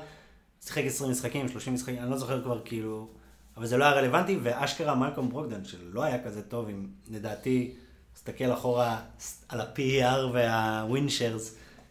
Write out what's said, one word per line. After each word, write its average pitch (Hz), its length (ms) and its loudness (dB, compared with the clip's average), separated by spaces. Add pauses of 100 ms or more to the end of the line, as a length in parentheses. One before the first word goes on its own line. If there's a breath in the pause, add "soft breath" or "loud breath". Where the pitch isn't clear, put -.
(640 loud breath)
שיחק - 220 -2
עשרים 131 240 -2
משחקים, 127 380 -2
שלושים 127 260 -4
משחקים, 123 240 -4
אני 123 120 -4
לא 135 60 0
זוכר 127 260 -2
כבר 120 220 -2
כאילו... 110 440 -6 (480 loud breath)
אבל 113 100 -6
זה 120 100 2
לא 139 80 6
היה 147 80 10
רלוונטי, 151 500 4
ואשכרה 135 520 0
מלקום 131 340 0
ברוקדן, 113 360 -6
שלא 90 380 -8
היה 127 220 0
כזה 107 180 -8
טוב, 117 260 -6
אם 98 180 -8 (240)
לדעתי, 113 640 -2 (400 loud breath)
תסתכל - 380 -2
אחורה 120 480 2 (480 loud breath)
על 127 120 -4
ה-P 123 160 -6
E 135 260 4
R 131 300 4
וה-win 113 760 2
shares 113 340 0 (480 loud breath)